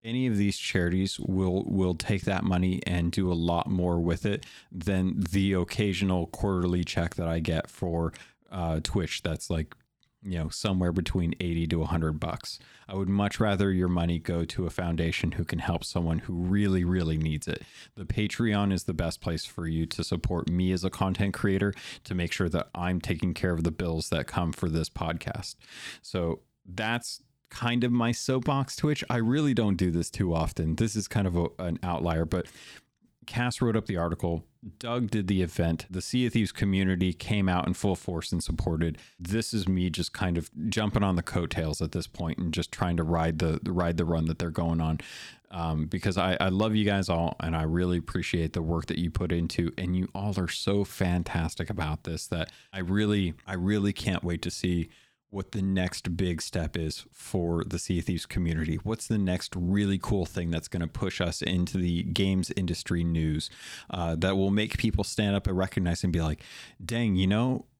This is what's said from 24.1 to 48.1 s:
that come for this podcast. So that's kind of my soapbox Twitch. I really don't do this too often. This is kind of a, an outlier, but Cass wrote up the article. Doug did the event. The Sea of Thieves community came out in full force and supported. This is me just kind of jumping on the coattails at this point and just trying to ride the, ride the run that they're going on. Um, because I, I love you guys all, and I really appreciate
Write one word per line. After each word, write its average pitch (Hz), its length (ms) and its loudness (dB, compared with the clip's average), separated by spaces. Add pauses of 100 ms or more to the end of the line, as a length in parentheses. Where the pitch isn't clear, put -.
that 80 160 0
come 85 260 -2
for 87 160 -2
this 80 220 0
podcast. - 680 -6 (460)
So 85 380 -2 (260)
that's 110 560 -4 (260)
kind 120 340 0
of 123 80 2
my 117 220 2
soapbox 131 640 0
Twitch. 151 320 0
I 123 80 0
really 131 380 4
don't 104 220 4
do 90 140 2
this 82 200 0
too 90 240 0
often. 80 420 0
This 110 200 0
is 101 120 -2
kind 98 200 2
of 85 60 0
a, 87 120 2 (120)
an 87 240 -2
outlier, 82 440 0
but 90 200 -2 (800)
Cass 123 360 -2
wrote 113 140 4
up 110 100 0
the 92 120 -2
article. 85 460 0 (340)
Doug 120 320 -2
did 104 180 0
the 95 120 4
event. 82 480 0
The 90 140 -6
Sea 123 240 0
of 113 60 0
Thieves 107 200 2
community 95 600 2
came 98 360 0
out 90 180 2
in 92 80 0
full 98 200 2
force - 380 -4
and 87 100 0
supported. 82 560 0 (200)
This 104 360 -2
is 95 140 0
me 92 200 2
just 85 240 -2
kind 90 240 0
of 82 140 -4 (180)
jumping 107 340 0
on 95 140 4
the 85 60 2
coattails 80 580 -2
at 80 120 -2
this 87 140 -4
point - 320 -6
and 82 140 -2
just 85 200 -4
trying 90 240 0
to 82 60 0
ride 82 360 2
the, 80 260 0
ride 85 340 0
the 87 60 0
run 80 220 0
that 80 120 -2
they're 85 120 -2
going 82 300 0
on. 80 200 0 (500)
Um, 80 360 -2
because 92 320 0
I, 92 220 4
I 95 80 4
love 107 260 2
you 107 100 4
guys 98 240 2
all, 85 320 2
and 82 140 -2
I 80 80 0
really 87 360 2
appreciate 82 540 -2